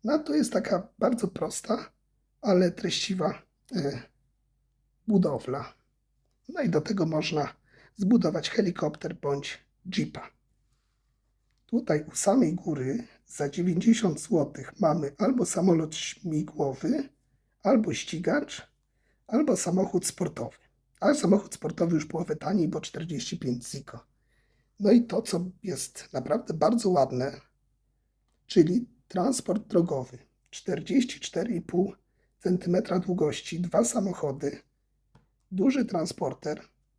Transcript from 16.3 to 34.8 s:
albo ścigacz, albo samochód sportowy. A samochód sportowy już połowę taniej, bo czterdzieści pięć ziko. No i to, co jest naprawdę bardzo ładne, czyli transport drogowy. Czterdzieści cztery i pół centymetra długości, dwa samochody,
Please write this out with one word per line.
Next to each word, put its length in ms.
albo 320
ścigacz, 800
albo 300
samochód 500
sportowy. 500
A 140
samochód 400
sportowy 400
już 120
połowę 300
taniej, 320
bo 120
czterdzieści 580
pięć 300
ziko. 380
No 120
i 120
to, 180
co 220
jest 500
naprawdę 420
bardzo 360
ładne, 500
czyli 420
transport 580
drogowy. 520
Czterdzieści 680
cztery 340
i 60
pół 320
centymetra 600
długości, 600
dwa 240
samochody, 760